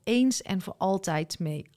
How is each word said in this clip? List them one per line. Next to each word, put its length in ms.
eens 380
en 200
voor 160
altijd 640
mee 380